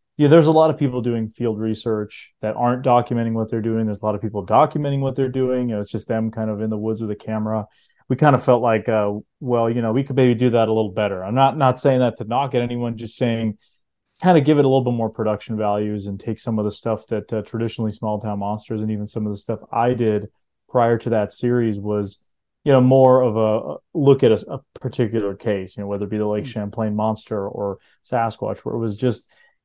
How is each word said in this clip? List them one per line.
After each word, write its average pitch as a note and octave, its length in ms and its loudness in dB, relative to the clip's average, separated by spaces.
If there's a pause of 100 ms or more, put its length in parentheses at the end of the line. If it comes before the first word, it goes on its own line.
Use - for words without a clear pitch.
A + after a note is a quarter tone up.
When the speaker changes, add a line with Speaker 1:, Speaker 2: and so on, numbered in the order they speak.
(160)
Speaker 1:
yeah, D3 100 4
there's D#3 220 8
a D#3+ 40 4
lot D#3 180 6
of C#3 80 -4
people B2+ 240 -2
doing A2+ 260 -2
field A2 320 -4
research G#2+ 800 -4
that G#2+ 160 -4
aren't B2 280 0
documenting A#2+ 500 2
what A2 140 -2
they're A2+ 120 -4
doing. A2+ 260 -2
There's G#2 140 -4
a - 40 -8
lot G#2 120 -2
of F#2+ 40 -10
people G#2 240 -6
documenting C#3 560 2
what C3+ 140 -2
they're C3 140 0
doing. B2+ 400 -2
You A2 80 -4
know, G#2 40 -4
it's G#2 120 -8
just G#2+ 160 -8
them A2+ 240 -2
kind A2 180 -4
of G#2 120 -6
in A2 60 -4
the G#2+ 80 -4
woods G#2+ 240 -4
with G#2+ 120 -6
a G#2 40 -6
camera. G#2+ 500 -4 (420)
We C3 80 0
kind D3 180 6
of - 80 0
felt B2 180 4
like, A2+ 280 2
uh, G#2 240 0 (260)
well, A#2 320 0
you A#2 120 -2
know, A2 100 -2
we C3 100 0
could C3+ 140 -6
maybe B2+ 180 4
do B2 160 2
that A2+ 180 2
a A2+ 40 0
little A2 180 0
better. G2 340 -4
I'm G#2+ 120 -4
not, C3+ 200 4
not C3 220 2
saying C3+ 220 2
that A#2+ 160 0
to A2+ 80 -10
knock B2+ 320 -4
at A#2+ 60 2
anyone, A#2+ 340 -6
just A2+ 200 -14
saying A2+ 400 -2 (640)
kind F3+ 160 4
of C#3+ 80 4
give D3 140 4
it C#3+ 60 4
a C3+ 40 4
little C3 140 4
bit A#2+ 120 -2
more A2+ 160 -2
production G#2+ 460 -4
values G#2 500 -2
and G2 120 -8
take A2 220 -8
some A2+ 180 -4
of G#2+ 60 -2
the G#2 80 -2
stuff - 340 -6
that, G#2+ 260 -6
uh, A2 100 -4
traditionally A2 500 -6
Small G#2+ 280 -6
Town G#2 200 -6
Monsters G#2+ 400 -6
and G#2+ 100 -4
even G#2 160 -6
some G#2+ 200 -6
of G#2 60 -4
the G2 60 -8
stuff G#2+ 220 -8 (100)
I A#2+ 240 0
did G#2+ 340 0 (400)
prior A#2 280 2
to A2+ 140 -6
that G#2 220 0
series A#2 480 -2
was, G#2 420 -4 (400)
you D3 80 0
know, C3 100 8
more B2+ 420 6
of A2 140 0
a A2 400 0 (160)
look C#3 300 4
at A#2+ 80 6
a, G#2+ 220 0
a C#3 80 -10 (180)
particular A2 560 -2
case, F#2+ 420 -6
you G2+ 60 -10
know, G2+ 60 -8
whether G2+ 160 -4
it G2 60 -8
be G#2+ 80 -4
the G#2 80 -2
Lake G#2 180 -2
Speaker 2:
Mm. - 80 -12
Speaker 1:
Champlain G#2 420 -4
monster G#2+ 540 -4
or G2+ 300 -6 (260)
Sasquatch, A2 540 -4
where - 180 -6
it - 20 -4
was A2+ 180 -4
just, A#2+ 320 -2 (360)